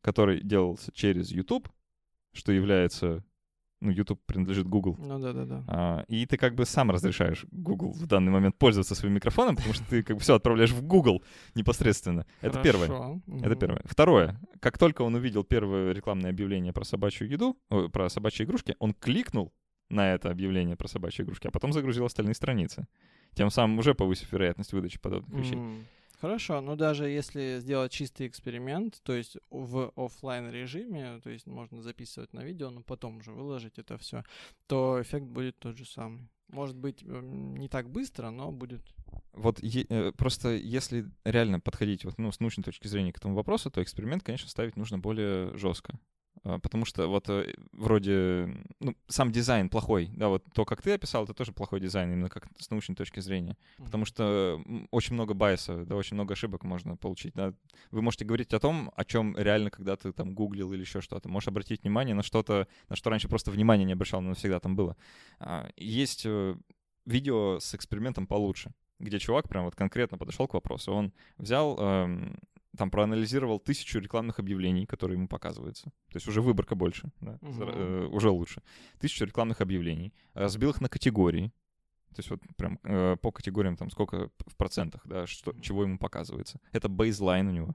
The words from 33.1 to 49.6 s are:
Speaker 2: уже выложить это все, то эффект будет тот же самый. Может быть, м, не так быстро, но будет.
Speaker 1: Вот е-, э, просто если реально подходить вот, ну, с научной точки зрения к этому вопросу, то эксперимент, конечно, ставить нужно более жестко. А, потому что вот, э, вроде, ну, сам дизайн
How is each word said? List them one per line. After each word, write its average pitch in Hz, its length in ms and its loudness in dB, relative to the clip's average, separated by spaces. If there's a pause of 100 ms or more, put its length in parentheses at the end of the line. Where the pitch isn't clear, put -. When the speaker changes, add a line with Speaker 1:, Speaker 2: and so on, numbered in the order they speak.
Speaker 2:
уже 110 120 -18
выложить 123 480 -12
это 113 180 -12
все, - 260 -12 (440)
то 131 340 2
эффект 139 260 -6
будет 127 320 -8
тот 117 180 -12
же 131 80 -20
самый. 117 420 -14 (220)
Может 135 260 -10
быть, 135 280 -10
м, 135 520 -12
не 135 140 -10
так 123 200 -6
быстро, 147 400 -8
но 135 220 -10
будет. 123 300 -12 (520)
Speaker 1:
Вот 107 300 2
е-, 117 260 -4
э, 107 220 0
просто 127 380 -2
если 117 560 -4 (200)
реально 107 360 2
подходить 104 440 -2
вот, 92 120 -8
ну, 110 140 -4
с - 100 -12
научной 110 220 -2
точки - 240 -10
зрения 98 260 -2
к - 60 -16
этому 98 160 -4
вопросу, 190 360 -2
то 92 100 -2
эксперимент, 120 420 -4
конечно, - 260 -8
ставить 117 280 -4
нужно 107 220 -4
более 98 580 -2
жестко. - 420 -2 (440)
А, 90 160 -4
потому 113 260 -2
что - 220 -2
вот, 98 220 0
э, 98 240 -2 (200)
вроде, 98 880 2 (160)
ну, - 160 -4 (120)
сам 123 240 2
дизайн 117 380 2